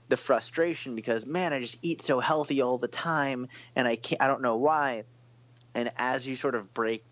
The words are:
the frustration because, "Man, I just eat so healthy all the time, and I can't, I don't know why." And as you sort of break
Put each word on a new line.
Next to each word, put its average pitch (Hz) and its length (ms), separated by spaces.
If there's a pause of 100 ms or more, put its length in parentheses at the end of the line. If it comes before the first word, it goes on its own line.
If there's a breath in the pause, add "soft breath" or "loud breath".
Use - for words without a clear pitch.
(100)
the 127 80
frustration 139 760
because, 113 300
"Man, 160 300
I 131 60
just 120 200
eat 165 220
so 131 180
healthy 147 400
all 127 160
the 120 120
time, 139 600 (260 loud breath)
and 123 140
I 117 80
can't, - 260
I 135 60
don't 131 140
know 117 140
why." 139 460 (720)
And 120 220
as 127 300
you 135 100
sort 131 180
of 104 200
break 113 380